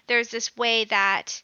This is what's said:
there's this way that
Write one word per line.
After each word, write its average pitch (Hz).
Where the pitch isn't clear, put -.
there's 233
this -
way 226
that 196